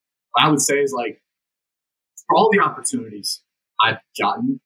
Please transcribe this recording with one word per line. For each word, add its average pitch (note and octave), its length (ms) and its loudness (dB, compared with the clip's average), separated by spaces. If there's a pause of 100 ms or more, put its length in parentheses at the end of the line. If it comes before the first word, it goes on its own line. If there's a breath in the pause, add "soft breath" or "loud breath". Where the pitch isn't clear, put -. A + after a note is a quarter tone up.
(320)
what B2 120 2
I D#3 40 4
would D3 120 2
say C#3+ 220 0
is, C3 100 -2
like, A#2 300 -8 (1040)
for - 100 2
all A4 160 6
the G4+ 80 2
opportunities - 840 -6 (380)
I've A2 200 0 (200)
gotten B2 460 -2